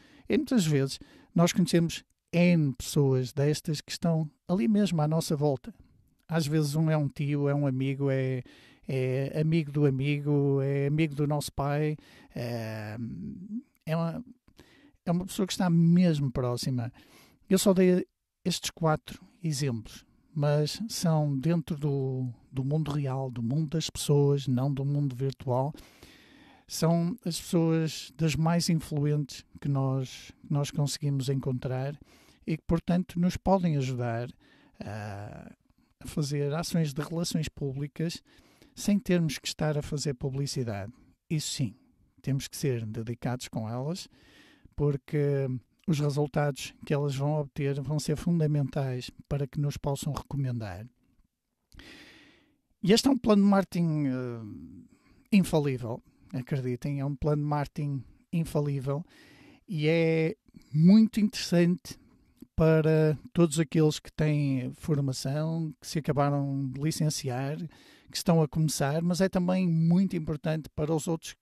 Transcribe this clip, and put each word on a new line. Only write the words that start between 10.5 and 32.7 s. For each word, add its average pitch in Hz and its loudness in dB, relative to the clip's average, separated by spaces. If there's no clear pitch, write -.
é 139 0
amigo 151 0
do 147 0
nosso 147 -4
pai, 147 -2
é, 110 -8
é 160 -2
uma, 165 -4
é 175 2
uma 180 0
pessoa 190 -2
que - -6
está 180 0
mesmo 165 4
próxima. 123 -2
Eu 190 4
só 202 4
dei 185 6
estes - -2
quatro - -2
exemplos, 131 -4
mas 147 2
são 151 2
dentro 160 0
do, 131 -2
do 131 -4
mundo 147 0
real, 135 -2
do 120 -6
mundo 143 0
das 156 -2
pessoas, 143 2
não 131 0
do 135 -4
mundo 143 0
virtual. 131 -2
São 170 0
as 170 -6
pessoas 160 0
das 156 2
mais 165 2
influentes 151 0
que 147 -4
nós, 135 -2
que - -4
nós 143 0
conseguimos 143 -2
encontrar 135 -2
e 156 -2
que, - -10
portanto, 175 0